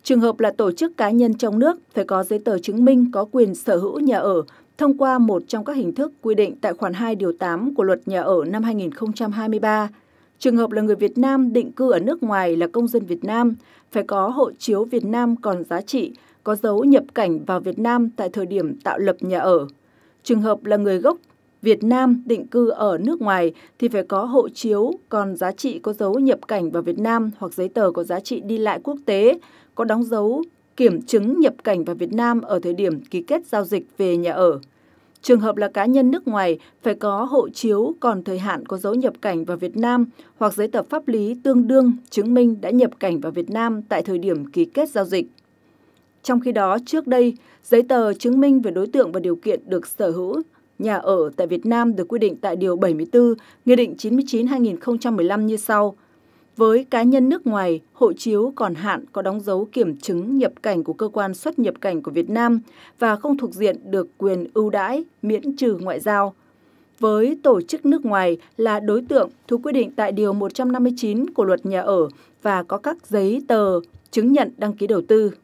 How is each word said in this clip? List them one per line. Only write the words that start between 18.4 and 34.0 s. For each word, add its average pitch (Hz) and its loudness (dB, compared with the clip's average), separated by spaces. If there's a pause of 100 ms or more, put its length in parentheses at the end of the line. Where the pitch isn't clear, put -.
điểm 175 -4
tạo 190 -2
lập 190 0
nhà 180 -4
ở. 160 2 (560)
Trường 226 0
hợp 214 0
là 208 2
người 202 0
gốc 294 0 (440)
Việt 214 2
Nam 247 4
định 226 -2
cư 240 2
ở 208 0
nước 277 -2
ngoài 185 2 (260)
thì 240 0
phải 214 0
có 196 -2
hộ 254 2
chiếu 220 0 (160)
còn 196 -2
giá 185 -2
trị, 233 -6
có 208 -6
dấu 208 -2
nhập 269 2
cảnh 185 -2
vào 170 -4
Việt 170 -4
Nam 226 0
hoặc 175 -10
giấy 185 -4
tờ 202 0
có 175 -6
giá 175 -4
trị 220 -8
đi 214 -6
lại 214 -2
quốc 285 -6 (100)
tế, 226 4 (360)
có 233 -4
đóng 226 0
dấu 233 0 (340)
kiểm 196 2
chứng 240 0
nhập 285 4 (100)
cảnh 185 -2
vào 170 -6
Việt 175 -6
Nam 233 0
ở 202 -4
thời 175 -4
điểm 175 -2
ký - -8
kết 311 -4
giao 208 -2
dịch 190 -4 (100)
về 180 0